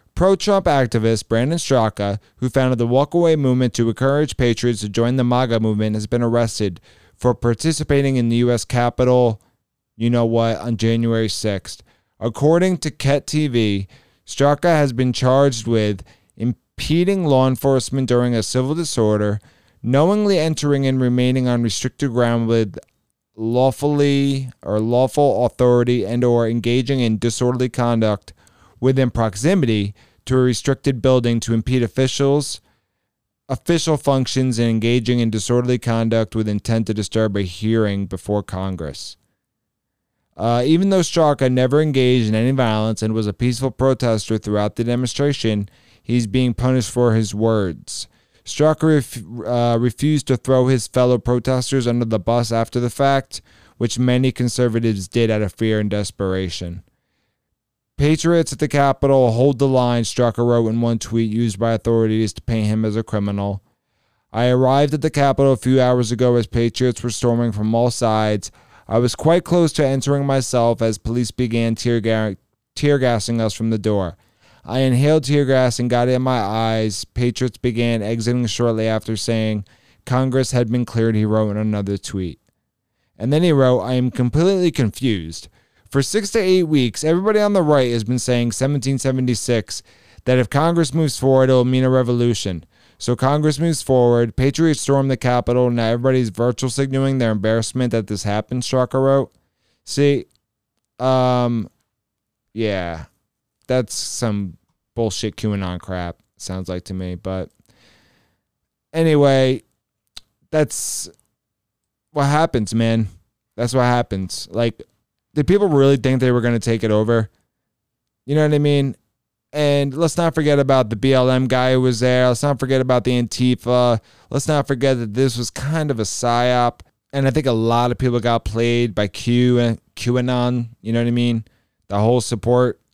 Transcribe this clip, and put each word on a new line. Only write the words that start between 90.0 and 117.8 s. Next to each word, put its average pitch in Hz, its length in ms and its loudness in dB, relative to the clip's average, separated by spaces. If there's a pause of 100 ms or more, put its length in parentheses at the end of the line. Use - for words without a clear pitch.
that 127 120 2
if 123 120 0
Congress 160 440 2
moves 156 240 0
forward, 131 320 4
it 131 40 4
will 127 120 4
mean 131 180 2
a 131 60 2
revolution. 120 760 0 (360)
So 123 160 -2
Congress 147 420 0
moves 160 240 -2
forward, 120 540 2
patriots 143 460 0
storm 139 260 0
the 131 100 -2
Capitol, 123 540 0
now 117 160 0
everybody's 123 420 0
virtual 120 400 -2
signaling 135 480 -2
their 117 140 0
embarrassment 113 600 -2
that 113 140 -2
this 104 160 -6
happened," 110 400 -4
Straka 131 420 -2
wrote. 135 300 0 (500)
See, 143 420 0 (760)
um, 123 680 0 (840)
yeah, 92 520 -4 (600)
that's 127 300 -2
some 101 640 -6 (360)
bullshit 110 440 -4
QAnon 98 420 -4
crap, 87 380 -10 (200)
sounds 92 320 -10
like 90 140 -6
to 98 100 -12
me. 90 220 -8
But 92 340 -8 (1400)
anyway, 139 680 2 (880)
that's - 580 -4 (1000)
what 143 140 0
happens, 139 500 0
man. 113 320 2 (480)
That's 117 180 -4
what 131 100 2
happens. 120 680 -2
Like, 113 320 -4 (520)
did 147 120 0
people 196 220 4
really 139 260 4
think 127 240 0
they 127 140 2
were 123 80 2
gonna 120 180 0
take 113 240 -2
it 110 80 0
over? 110 380 2 (960)